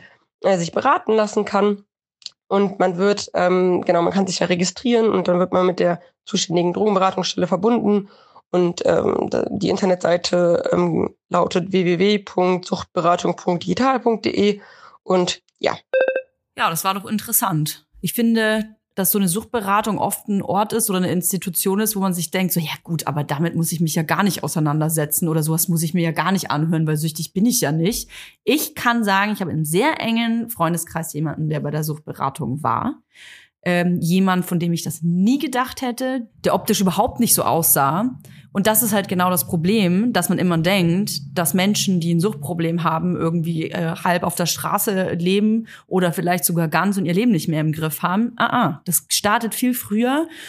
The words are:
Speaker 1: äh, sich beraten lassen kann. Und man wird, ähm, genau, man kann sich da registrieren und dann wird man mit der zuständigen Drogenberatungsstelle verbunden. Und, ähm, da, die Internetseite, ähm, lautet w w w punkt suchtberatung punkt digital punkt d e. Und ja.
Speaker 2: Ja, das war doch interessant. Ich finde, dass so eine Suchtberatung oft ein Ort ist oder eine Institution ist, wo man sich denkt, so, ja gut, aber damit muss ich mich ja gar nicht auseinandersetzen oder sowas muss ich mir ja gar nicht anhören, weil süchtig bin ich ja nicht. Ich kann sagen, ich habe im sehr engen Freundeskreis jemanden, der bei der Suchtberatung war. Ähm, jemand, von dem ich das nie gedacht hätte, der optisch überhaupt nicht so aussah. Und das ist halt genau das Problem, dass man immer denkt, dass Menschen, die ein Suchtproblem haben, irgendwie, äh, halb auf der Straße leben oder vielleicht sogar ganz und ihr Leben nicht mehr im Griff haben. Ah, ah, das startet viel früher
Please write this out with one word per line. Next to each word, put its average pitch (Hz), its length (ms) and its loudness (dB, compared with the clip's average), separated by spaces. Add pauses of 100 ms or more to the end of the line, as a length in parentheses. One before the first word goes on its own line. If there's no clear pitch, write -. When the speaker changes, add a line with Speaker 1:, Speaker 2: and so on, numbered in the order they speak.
(400)
Speaker 1:
äh, 190 180 2
sich 170 140 -4
beraten 269 400 2
lassen 214 320 2
kann. 202 400 0 (640)
Und 196 300 2
man 185 180 2
wird, 202 380 0
ähm, 180 480 2
genau, 170 200 2
man 175 100 0
kann 190 140 2
sich 180 120 -4
da 180 80 0
registrieren 214 640 0
und 185 180 0
dann 175 100 4
wird 185 140 0
man 185 140 2
mit 180 120 0
der 175 220 0 (240)
zuständigen 175 480 0
Drogenberatungsstelle 190 760 0
verbunden. 208 640 2 (420)
Und, 175 340 0
ähm, - 460 2
da, - 180 0
die - 220 -2
Internetseite, 180 1000 0
ähm, 175 420 0 (160)
lautet 180 420 0
w 190 140 2
w 175 120 0
w 202 200 2
punkt 180 480 0
suchtberatung 175 680 -2
punkt 175 260 -2
digital 247 380 0
punkt 226 260 0
d - 40 -2
e. 202 300 0 (420)
Und 180 400 0 (160)
ja. - 180 -2 (840)
Speaker 2:
Ja, 226 100 2
das 165 160 -4
war 190 80 0
doch 190 140 -8
interessant. 196 800 -2 (160)
Ich 175 100 -4
finde, 220 640 0 (180)
dass 190 160 0
so 214 80 2
eine 196 100 2
Suchtberatung 208 720 -2
oft - 300 -4
ein 196 140 0
Ort 208 320 -2
ist 220 160 0
oder 185 80 0
eine 180 120 0
Institution 185 680 -2
ist, 214 160 -2
wo 196 40 -4
man 190 120 0
sich 170 180 -4
denkt, 185 220 0
so, 175 80 0
ja 147 220 -4
gut, 165 240 -6
aber 147 180 -2
damit 151 320 -2
muss 160 160 -2
ich 160 80 -2
mich 160 140 0
ja 170 80 0
gar 165 200 0
nicht 196 220 0
auseinandersetzen 156 840 0
oder 156 120 2
sowas 160 260 0
muss 165 140 2
ich 165 120 -2
mir 175 80 2
ja 165 80 2
gar 160 200 0
nicht 190 200 0
anhören, 160 360 2
weil 156 120 0
süchtig 160 340 -6
bin 196 140 2
ich 247 160 2
ja 143 100 0
nicht. 165 380 -2 (340)
Ich - 300 0
kann 240 280 0
sagen, 202 300 2
ich 202 80 -4
habe 180 100 -4
im 156 140 -2
sehr 196 340 0
engen 226 520 -2
Freundeskreis 165 640 -4
jemanden, 151 340 -2
der 151 120 -2
bei 147 100 -4
der 156 140 -2
Suchtberatung 143 800 -6
war. 123 380 -2 (640)
Ähm, 175 360 0
jemand, 180 440 2
von 180 140 -2
dem 170 140 -2
ich 165 100 -2
das 156 200 -8
nie 185 360 2
gedacht 240 440 -4
hätte, 254 460 -4 (160)
der 180 80 0
optisch 196 280 0
überhaupt 196 400 0
nicht 220 120 2
so - 120 0
aussah. 160 760 0 (340)
Und 196 140 0
das 214 160 2
ist 208 100 0
halt 196 140 2
genau 180 240 0
das 180 160 0
Problem, 185 640 2
dass 175 160 0
man 170 100 2
immer 175 200 2
denkt, 180 640 2 (120)
dass 165 220 0
Menschen, 190 460 2
die 170 120 0
ein 170 60 4
Suchtproblem 170 640 -2
haben, 165 340 0
irgendwie, 165 540 -2
äh, 170 240 -2
halb 180 300 0
auf 175 100 -2
der 175 120 -2
Straße 185 640 -2
leben 208 560 0 (180)
oder 180 260 0
vielleicht 175 320 0
sogar 170 220 0
ganz 175 300 2
und 180 100 0
ihr 170 80 0
Leben 233 160 2
nicht 165 160 2
mehr 156 140 0
im 156 100 2
Griff 156 320 -4
haben. 196 340 0
Ah, - 280 0
ah, 156 200 -2
das - 260 -2
startet 220 440 0
viel 247 200 0
früher 247 520 0 (220)